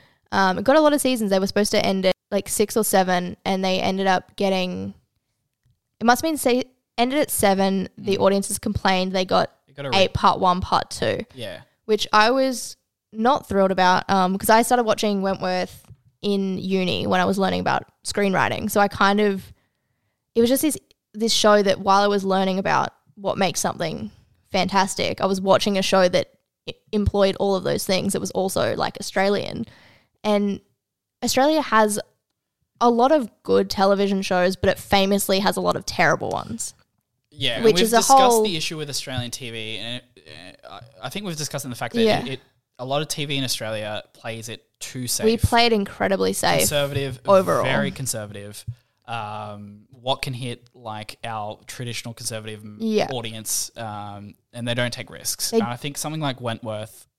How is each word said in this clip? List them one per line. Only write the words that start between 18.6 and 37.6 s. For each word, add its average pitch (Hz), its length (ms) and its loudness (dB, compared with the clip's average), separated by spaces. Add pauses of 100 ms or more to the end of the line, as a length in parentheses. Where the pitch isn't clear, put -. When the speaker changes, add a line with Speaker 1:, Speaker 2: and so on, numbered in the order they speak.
Speaker 1:
So 208 100 2
I 202 60 4
kind 202 340 2
of, 196 320 -2 (840)
it 233 60 4
was 233 80 4
just 262 140 2
this, 311 140 0 (360)
this 220 200 0
show 208 280 6
that 196 180 2
while 196 220 4
I 208 60 4
was 202 160 2
learning 190 340 0
about 160 340 0 (220)
what 196 240 -4
makes 185 220 -2
something 175 500 -6 (420)
fantastic, 190 720 0
I 190 60 0
was 190 120 0
watching 196 380 2
a 190 60 0
show 190 260 4
that - 240 -2 (340)
i-, 165 60 -12 (180)
employed 202 480 2
all 196 160 0
of 180 80 -4
those 143 220 -2
things. 190 300 -2
It - 60 -2
was 196 100 -8
also, 185 440 -2
like, - 240 -4
Australian. - 640 -4 (580)
And 202 380 0 (600)
Australia 277 380 2
has 214 380 2 (800)
a 240 100 4
lot 240 220 4
of 269 180 2 (140)
good 196 260 2
television 196 520 2
shows, 185 340 0
but 196 140 0
it - 100 -2
famously 196 600 2
has 190 180 0
a 185 40 -4
lot 175 140 0
of - 100 -8
terrible 170 440 0
ones. - 440 -8 (560)
Speaker 2:
Yeah, - 260 -2
and 226 100 -2